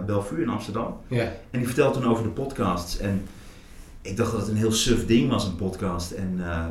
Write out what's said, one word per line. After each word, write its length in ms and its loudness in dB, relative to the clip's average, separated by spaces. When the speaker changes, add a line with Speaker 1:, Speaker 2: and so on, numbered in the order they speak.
Speaker 1:
Bellevue 360 0
in 80 0
Amsterdam. 480 -4
Speaker 2:
Ja. 160 0
Speaker 1:
En 360 -6
die 60 0
vertelde 340 2
toen 100 2
over 140 4
de 60 -2
podcasts. 680 -2
En... 280 0
Ik 160 -8
dacht 140 2
dat 80 -2
het 100 -2
een 60 0
heel 160 4
suf 340 4
ding 240 6
was, 160 2
een 100 -2
podcast. 560 -2
En, 280 -4
eh, 180 -2